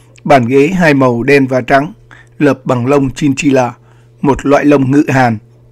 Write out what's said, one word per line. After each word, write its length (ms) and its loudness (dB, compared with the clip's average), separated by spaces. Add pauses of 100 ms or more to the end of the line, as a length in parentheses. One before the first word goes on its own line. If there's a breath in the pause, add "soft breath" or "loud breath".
(240 soft breath)
Bàn 220 2
ghế 220 2
hai 260 0
màu 280 0
đen 240 0
và 140 -2
trắng, 320 -2 (460 soft breath)
lợp 280 -2
bằng 200 -2
lông 240 0
chinchilla, 640 -2 (480 soft breath)
một 260 -2
loại 180 2
lông 260 2
ngự 180 2
hàn, 300 0 (340)